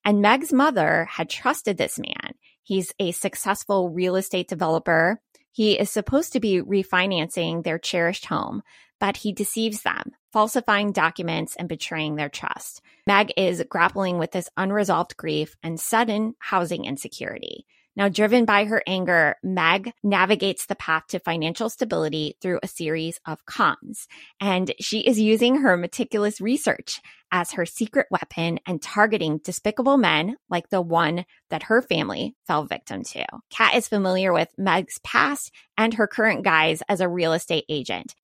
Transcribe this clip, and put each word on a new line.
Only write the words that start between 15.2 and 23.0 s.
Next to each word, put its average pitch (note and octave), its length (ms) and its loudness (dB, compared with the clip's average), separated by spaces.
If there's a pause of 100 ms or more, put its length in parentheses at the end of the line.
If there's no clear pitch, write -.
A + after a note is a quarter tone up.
and E3 160 -6
sudden A3 600 0
housing F3 460 -2
insecurity. - 800 -10 (300)
Now, G3+ 120 2
driven G#3+ 380 4
by G3+ 180 4
her G#3+ 240 0
anger, F3 560 4
Meg F#3 480 2 (120)
navigates G3 640 2
the - 80 -4
path D#3+ 340 -2
to F3+ 100 -6
financial E3+ 500 -4
stability D#3 680 -4
through F3+ 240 -2
a F#3 40 -8
series D#3+ 580 -6